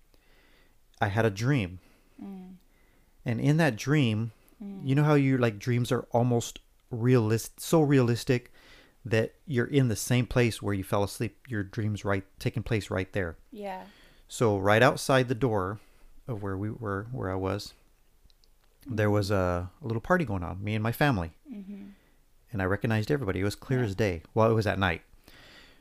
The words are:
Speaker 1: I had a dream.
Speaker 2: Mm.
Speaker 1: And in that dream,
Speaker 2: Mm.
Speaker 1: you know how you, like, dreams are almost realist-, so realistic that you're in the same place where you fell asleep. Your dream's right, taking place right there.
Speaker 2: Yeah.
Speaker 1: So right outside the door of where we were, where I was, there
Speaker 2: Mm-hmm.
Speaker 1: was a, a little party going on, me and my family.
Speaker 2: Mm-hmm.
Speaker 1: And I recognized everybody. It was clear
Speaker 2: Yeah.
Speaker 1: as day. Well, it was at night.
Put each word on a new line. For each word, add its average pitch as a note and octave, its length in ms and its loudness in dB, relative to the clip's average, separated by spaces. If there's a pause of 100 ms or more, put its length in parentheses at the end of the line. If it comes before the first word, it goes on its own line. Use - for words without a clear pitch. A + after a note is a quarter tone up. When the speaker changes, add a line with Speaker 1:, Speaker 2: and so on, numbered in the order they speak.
(1000)
Speaker 1:
I G#2+ 80 2
had A2 180 2
a A2+ 40 2
dream. G2+ 500 -2 (420)
Speaker 2:
Mm. F#3+ 320 -16 (720)
Speaker 1:
And A#2 160 -2
in C#3+ 180 4
that C#3+ 180 2
dream, A#2 560 0 (300)
Speaker 2:
Mm. G3 240 -12
Speaker 1:
you C3+ 80 0
know D3 80 4
how D3+ 120 4
you, C3+ 240 4
like, A#2 200 0
dreams A#2+ 320 -2
are B2 220 -2
almost A#2+ 480 0 (320)
realist-, A2+ 680 2
so E3 220 4
realistic B2 720 2 (520)
that A2 300 0 (100)
you're A#2+ 220 0
in C3+ 220 4
the G#2 80 0
same B2 280 0
place A#2+ 380 0
where G#2 120 -2
you F#2+ 100 -4
fell G#2 180 0
asleep. G2+ 340 -6 (120)
Your G#2+ 160 -4
dream's G#2 400 -4
right, G2 180 0 (160)
taking A#2 240 -4
place G#2 260 -2
right F#2+ 240 -4
there. F2 240 -4 (140)
Speaker 2:
Yeah. F#3+ 360 -12 (420)
Speaker 1:
So G#2 280 2
right G2+ 260 4
outside C3 440 2
the B2 80 -2
door G#2+ 460 -2 (480)
of G#2 160 -8
where F#2+ 120 -6
we G#2 140 -4
were, A2 400 -6
where A2+ 180 -6
I F#2 60 -2
was, F#2+ 400 -4 (1120)
there G#2+ 220 0
Speaker 2:
Mm-hmm. G#2 60 2
Speaker 1:
was G#2 180 0
a, F2+ 360 0 (140)
a - 40 -8
little A2+ 140 -4
party F3+ 240 2
going G2 200 -4
on, F2+ 180 -10
me G#2 120 -4
and G#2+ 80 -2
my A2+ 100 0
family. G#2+ 400 0 (200)
Speaker 2:
Mm-hmm. G3+ 300 -14 (720)
Speaker 1:
And F#2+ 100 -2
I - 40 2
recognized G#2+ 440 -2
everybody. G2+ 300 -2
It F#2 40 0
was G#2 120 -2
clear B2+ 240 -4
Speaker 2:
Yeah. A#2+ 60 0
Speaker 1:
as G2 100 -4
day. F#2 260 -2 (100)
Well, A2+ 160 4
it A2+ 60 2
was A2 140 0
at F#2+ 100 -2
night. F2+ 240 0 (800)